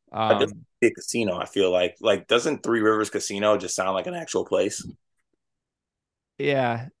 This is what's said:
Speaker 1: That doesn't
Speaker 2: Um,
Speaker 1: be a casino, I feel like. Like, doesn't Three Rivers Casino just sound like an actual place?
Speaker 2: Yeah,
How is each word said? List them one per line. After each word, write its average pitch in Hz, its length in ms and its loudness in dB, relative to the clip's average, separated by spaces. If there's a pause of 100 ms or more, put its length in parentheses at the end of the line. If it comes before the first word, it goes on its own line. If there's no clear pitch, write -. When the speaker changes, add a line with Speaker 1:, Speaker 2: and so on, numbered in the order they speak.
(120)
Speaker 1:
That 110 280 2
doesn't 101 180 -2
Speaker 2:
Um, - 80 -20 (160)
Speaker 1:
be 120 60 6
a 104 40 2
casino, 104 480 -4
I - 60 -6
feel 95 260 0
like. 90 280 2
Like, 101 280 0
doesn't 147 360 0
Three 113 180 0
Rivers 107 280 2
Casino 104 480 0
just 92 180 -8
sound 95 200 -2
like 92 120 -4
an 180 60 -6
actual 160 320 -4
place? 95 400 0 (1500)
Speaker 2:
Yeah, 131 500 0 (120)